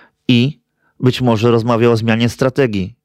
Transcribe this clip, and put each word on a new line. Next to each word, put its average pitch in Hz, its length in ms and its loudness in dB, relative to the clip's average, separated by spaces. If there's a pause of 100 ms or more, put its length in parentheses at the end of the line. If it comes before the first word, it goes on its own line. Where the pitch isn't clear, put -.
(280)
i 123 320 0 (400)
być 127 220 0
może 117 300 2
rozmawia 117 380 2
o 117 80 2
zmianie 113 320 -2
strategii. 113 760 -4